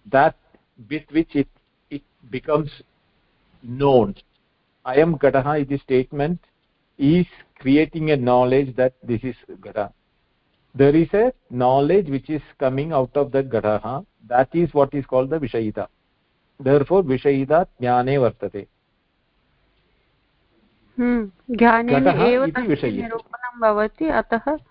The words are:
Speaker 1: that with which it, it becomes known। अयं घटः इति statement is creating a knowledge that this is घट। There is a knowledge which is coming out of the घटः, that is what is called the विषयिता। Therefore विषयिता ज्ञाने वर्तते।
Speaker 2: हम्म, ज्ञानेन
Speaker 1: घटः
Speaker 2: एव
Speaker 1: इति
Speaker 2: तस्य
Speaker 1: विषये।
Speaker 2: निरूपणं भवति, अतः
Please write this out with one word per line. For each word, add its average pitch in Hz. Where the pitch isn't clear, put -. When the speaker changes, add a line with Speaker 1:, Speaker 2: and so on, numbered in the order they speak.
Speaker 1:
that 143
with 147
which 160
it, 139
it 131
becomes 151
known। 123
अयं 151
घटः 139
इति 143
statement 143
is 165
creating 151
a 147
knowledge 123
that 127
this 113
is -
घट। 104
There 143
is 156
a 233
knowledge 143
which 135
is 151
coming 139
out 131
of 143
the 135
घटः, 113
that 123
is 170
what 139
is 139
called 131
the 160
विषयिता। 113
Therefore 143
विषयिता 139
ज्ञाने 123
वर्तते। 107
Speaker 2:
हम्म, 240
ज्ञानेन 233
Speaker 1:
घटः 269
Speaker 2:
एव 247
Speaker 1:
इति 277
Speaker 2:
तस्य 247
Speaker 1:
विषये। 127
Speaker 2:
निरूपणं 233
भवति, 214
अतः 254